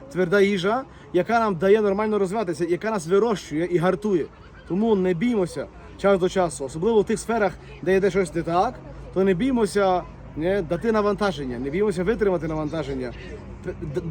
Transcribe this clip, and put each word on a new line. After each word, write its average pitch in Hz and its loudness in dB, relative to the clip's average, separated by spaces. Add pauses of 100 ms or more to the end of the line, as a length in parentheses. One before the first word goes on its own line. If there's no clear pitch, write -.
(120)
Тверда 180 2
їжа, 202 2 (300)
яка 214 2
нам 208 0
дає 196 4
нормально 208 0
розвиватися, 185 -2
яка 175 -2
нас 190 -4
вирощує 180 0
і 175 2
гартує. 185 2 (420)
Тому 208 2
не 185 2
біймося 175 0 (320)
час 196 4
до 180 2
часу, 170 -2
особливо 175 2
в 190 4
тих 220 -2
сферах, 214 0 (300)
де 185 4
йде 190 4
щось 180 0
не 165 -2
так, 175 0 (400)
то 185 2
не 196 4
біймося, 202 2 (340)
не, 185 0
дати 170 -2
навантаження, 190 0
не 135 -4
біймося 185 0
витримати 180 0
навантаження, 147 -4 (520)
п-, 175 -8 (200)
д-, 175 -4 (100)